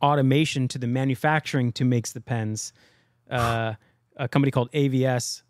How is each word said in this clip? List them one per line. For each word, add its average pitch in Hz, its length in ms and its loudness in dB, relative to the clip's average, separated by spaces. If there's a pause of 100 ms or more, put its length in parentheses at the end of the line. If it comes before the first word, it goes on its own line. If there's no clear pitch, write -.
automation 143 680 2
to - 100 -10
the 123 80 -6
manufacturing 131 840 0
to 135 120 -2
makes 123 280 0
the 120 80 -12
pens. 110 520 -6 (580)
Uh, 117 440 -2 (420)
a 135 120 -4
company 139 220 2
called 123 220 0
A 143 160 2
V 131 160 0
S, 127 440 -4